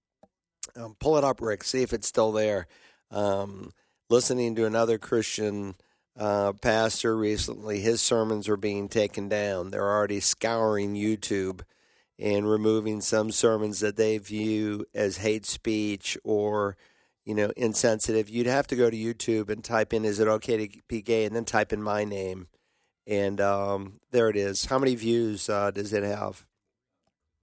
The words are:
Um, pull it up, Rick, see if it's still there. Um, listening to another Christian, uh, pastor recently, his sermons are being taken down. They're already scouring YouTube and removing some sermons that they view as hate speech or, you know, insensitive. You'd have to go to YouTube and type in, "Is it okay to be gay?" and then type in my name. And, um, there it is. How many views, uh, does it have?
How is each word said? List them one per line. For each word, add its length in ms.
Um, 240
pull 200
it 60
up, 180
Rick, 200
see 200
if 100
it's 160
still 240
there. 340
Um, 640
listening 460
to 100
another 320
Christian, 800
uh, 420
pastor 560
recently, 640
his 220
sermons 440
are 100
being 320
taken 400
down. 420
They're 180
already 320
scouring 720
YouTube 680
and 320
removing 500
some 300
sermons 500
that 160
they 220
view 760
as 260
hate 280
speech 760
or, 540
you 100
know, 220
insensitive. 720
You'd 200
have 180
to 100
go 140
to 60
YouTube 520
and 160
type 300
in, 100
"Is 140
it 100
okay 380
to 220
be 120
gay?" 240
and 100
then 120
type 260
in 100
my 220
name. 440
And, 340
um, 600
there 180
it 80
is. 300
How 120
many 180
views, 520
uh, 220
does 240
it 80
have? 420